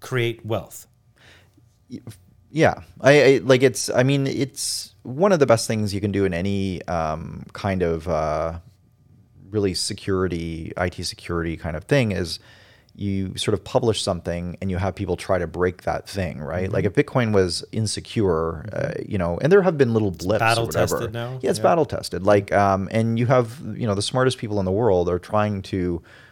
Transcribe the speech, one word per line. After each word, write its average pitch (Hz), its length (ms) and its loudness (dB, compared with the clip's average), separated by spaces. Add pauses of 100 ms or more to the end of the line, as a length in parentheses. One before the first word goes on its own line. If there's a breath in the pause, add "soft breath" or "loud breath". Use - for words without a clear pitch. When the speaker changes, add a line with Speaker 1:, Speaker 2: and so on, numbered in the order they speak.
Speaker 1:
create 117 440 -4
wealth." 107 420 -6 (1040 soft breath)
Speaker 2:
Y-, - 100 -14 (500)
yeah, 143 320 2 (180)
I, 143 220 8
I, 131 200 8
like, 127 200 6
it's, - 280 2
I 120 120 2
mean, 139 240 2
it's - 760 -6
one 156 300 2
of 175 60 4
the 139 80 6
best 113 200 4
things 107 280 -2
you 101 60 -2
can 101 120 0
do 98 120 2
in 92 100 0
any, 95 540 -2
um, 80 640 -4
kind 95 300 -2
of, 82 260 -2
uh, 78 500 -2 (920)
really 101 240 0
security, 87 1000 -4
I 90 140 0
T 92 120 -12
security 85 540 -6
kind 80 200 -8
of 76 80 -10
thing 123 280 2
is 90 260 -4 (560 soft breath)
you 98 420 -4
sort 104 180 0
of 101 100 -4
publish 117 380 0
something 87 580 -4
and 95 100 -4
you 90 60 -2
have 92 180 -2
people 87 220 -2
try - 220 -2
to 85 80 -2
break 85 360 -2
that - 260 -6
thing, 90 320 -6
right? 87 240 -4
Speaker 1:
Mm-hmm. 95 100 -6
Speaker 2:
Like, 92 100 0
if 101 100 0
Bitcoin 123 380 0
was 92 380 2
insecure, 85 1040 -2
uh, - 60 -4
Speaker 1:
Mm-hmm. - 340 -6
Speaker 2:
you 101 60 -2
know, 85 220 -2
and 156 120 4
there 202 100 8
have 175 160 2
been 123 160 4
little 107 140 2
Speaker 1:
It's 85 160 -6
Speaker 2:
blips 101 180 2
or 113 40 4
Speaker 1:
battle 113 200 2
Speaker 2:
whatever. 82 300 0
Speaker 1:
tested 110 160 -4
now? 120 280 -8
Speaker 2:
Yeah, - 100 -2
it's 208 100 -2
Speaker 1:
Yeah. - 20 -6
Speaker 2:
battle 175 240 4
tested. - 380 -6
Like, 101 280 4
um, 98 380 2
and 113 280 0
you 117 80 2
have, 123 340 2 (160)
you 117 100 -4
know, 101 80 0
the 101 80 -2
smartest 127 360 0
people 104 200 -4
in 95 60 0
the 92 80 0
world 95 360 4
are 90 100 0
trying 104 440 0
to, 87 400 -2 (300 loud breath)